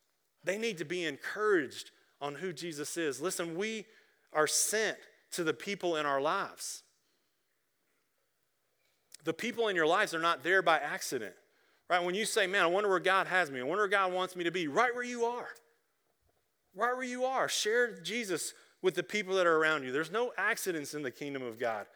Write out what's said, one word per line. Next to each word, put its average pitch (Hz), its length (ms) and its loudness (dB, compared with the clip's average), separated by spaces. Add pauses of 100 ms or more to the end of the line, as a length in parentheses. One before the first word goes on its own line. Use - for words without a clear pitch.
(440)
They 190 160 -2
need 220 180 -2
to 165 80 -6
be 170 200 -4
encouraged 160 840 0 (320)
on 143 140 -6
who 175 180 -6
Jesus 151 440 -8
is. 143 220 -2
Listen, 170 360 -4
we 214 320 -6 (440)
are 156 140 4
sent 208 540 0 (320)
to 180 120 -2
the 156 100 2
people 185 420 -2
in 151 100 0
our 139 160 2
lives. - 600 -2 (2500)
The 160 100 -4
people 226 360 -2
in 190 60 0
your 160 120 4
lives 180 260 4
are 165 60 -2
not 165 240 2
there 185 180 4
by 165 160 6
accident, 139 580 -4 (540)
right? 180 100 4
When 175 140 0
you 208 120 0
say, 202 200 2
"Man, 190 160 2
I 170 60 6
wonder 196 240 2
where 180 80 4
God 185 260 4
has 175 240 2
me. 135 100 -6
I 123 40 -4
wonder 170 180 0
where 202 60 2
God 190 260 2
wants 185 220 -2
me 180 80 -4
to 170 80 2
be," 170 160 -2
right 226 260 2
where 247 100 -6
you 240 220 -4
are. 240 300 -6 (1200)
Right 226 200 0
where 254 120 -4
you 247 180 -4
are. 254 240 0
Share 220 540 0
Jesus 190 520 -4 (280)
with 185 140 2
the 175 80 -2
people 190 320 -2
that 180 120 6
are 165 80 6
around 156 280 2
you. 127 100 -6
There's 156 180 -2
no 233 240 -2
accidents 180 580 -2
in 151 100 -6
the 127 80 -4
kingdom 139 300 -6
of 117 160 -8
God. 113 380 -2